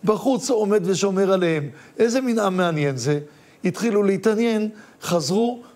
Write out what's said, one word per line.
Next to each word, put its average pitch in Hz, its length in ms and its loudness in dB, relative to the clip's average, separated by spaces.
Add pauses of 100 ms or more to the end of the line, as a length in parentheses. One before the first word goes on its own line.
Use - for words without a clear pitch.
בחוץ 240 460 0
עומד 208 340 2
ושומר 190 480 0
עליהם. 165 360 0 (300)
איזה 233 220 2
מין 240 180 -2
עם 190 180 0
מעניין 151 400 0
זה?" 143 240 -2 (440)
התחילו 208 380 0
להתעניין, 214 640 0 (340)
חזרו 185 600 -2 (140)